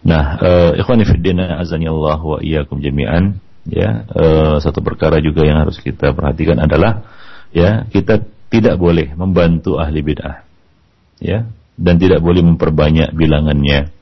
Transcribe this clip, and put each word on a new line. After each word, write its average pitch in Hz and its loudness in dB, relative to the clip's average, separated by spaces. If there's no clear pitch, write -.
Nah, 78 0
eh, 87 4
ikhwani 117 2
fid 85 2
din, 90 0
azani 82 -4
Allah 78 -2
wa 78 -4
iyyakum 73 -4
jami'an, 73 0
ya, 107 -2
eh, 78 2
satu 80 -4
perkara 80 0
juga 78 2
yang 76 2
harus 80 -4
kita 69 -4
perhatikan 73 0
adalah, 98 0
ya, 104 2
kita - 0
tidak 107 2
boleh 82 0
membantu 85 0
ahli 78 -4
bid'ah, 73 -6
ya, 113 -4
dan 87 2
tidak 90 4
boleh 87 2
memperbanyak 78 2
bilangannya 73 0